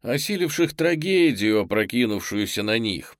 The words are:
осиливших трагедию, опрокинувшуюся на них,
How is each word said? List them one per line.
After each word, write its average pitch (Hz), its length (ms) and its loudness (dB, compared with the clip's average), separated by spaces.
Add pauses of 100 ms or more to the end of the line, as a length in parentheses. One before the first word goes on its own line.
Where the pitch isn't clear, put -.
осиливших 165 720 -2
трагедию, 156 840 2
опрокинувшуюся 104 1000 -2
на 107 140 0
них, 104 420 -4